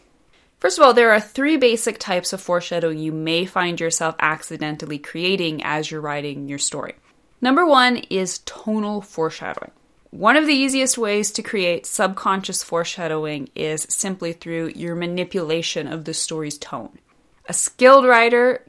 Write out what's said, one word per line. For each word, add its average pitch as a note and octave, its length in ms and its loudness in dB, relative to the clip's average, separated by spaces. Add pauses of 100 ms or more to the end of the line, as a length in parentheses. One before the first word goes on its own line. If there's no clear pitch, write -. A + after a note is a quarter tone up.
(600)
First F#4 200 0
of D#4 40 8
all, B3 120 10
there A#3 160 8
are G#3+ 80 6
three C#4 360 0
basic A#3 440 2
types F3+ 340 -4
of F#3+ 80 -8
foreshadowing F3 560 -2
you D#3 140 -6
may D#3+ 340 -2
find F3 340 -2
yourself E3 380 -2
accidentally D3+ 800 -4
creating E3+ 640 -4
as D#3 300 -4
you're D#3 100 -10
writing C#3+ 480 -8
your C#3+ 80 -8
story. - 380 -6 (440)
Number C4+ 240 4
one B3+ 340 6 (120)
is F#3+ 300 -4
tonal G#3 640 -6
foreshadowing. - 680 -8 (400)
One G#3+ 260 2
of D4+ 120 4
the D4+ 60 4
easiest C4 440 0
ways G#3 360 0
to A3 100 -6
create F3+ 420 -2
subconscious F#3+ 800 -2
foreshadowing D#3 880 -4
is D#3 340 -4
simply F#3 460 -6
through E3 420 -6
your E3+ 200 -8
manipulation F3 920 -4
of D#3 180 -10
the D#3+ 100 -8
story's D3+ 420 -6
tone. - 400 -14 (500)
A F3 60 -8
skilled C4 520 8
writer A#3+ 640 4